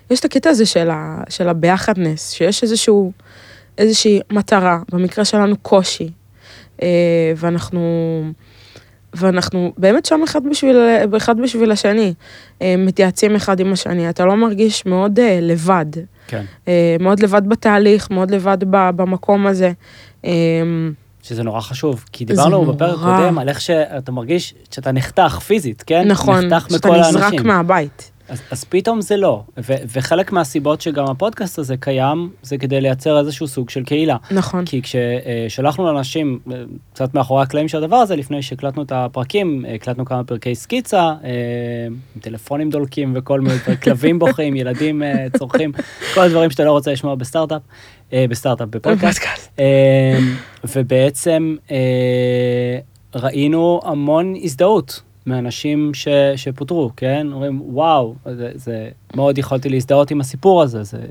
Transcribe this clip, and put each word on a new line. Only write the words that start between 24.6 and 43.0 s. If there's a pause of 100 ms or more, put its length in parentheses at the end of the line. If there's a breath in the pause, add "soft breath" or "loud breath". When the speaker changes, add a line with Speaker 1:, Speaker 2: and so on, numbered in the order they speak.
Speaker 2:
שאתה
נחתך
פיזית,
כן?
Speaker 1:
נכון,
Speaker 2:
נחתך
Speaker 1:
שאתה
Speaker 2:
מכל
Speaker 1:
נזרק
Speaker 2:
האנשים.
Speaker 1:
מהבית. (200)
Speaker 2:
אז, (100)
אז
פתאום
זה
לא. (140)
ו-, (200)
וחלק
מהסיבות
שגם
הפודקאסט
הזה
קיים, (140)
זה
כדי
לייצר
איזשהו
סוג
של
קהילה. (160)
Speaker 1:
נכון.
Speaker 2:
כי
כש-,
אה,
שלחנו
לאנשים, (120)
אה, (360)
קצת
מאחורי
הקלעים
של
הדבר
הזה,
לפני
שהקלטנו
את
הפרקים,
אה,
הקלטנו
כמה
פרקי
סקיצה,
אה, (1040)
עם
טלפונים
דולקים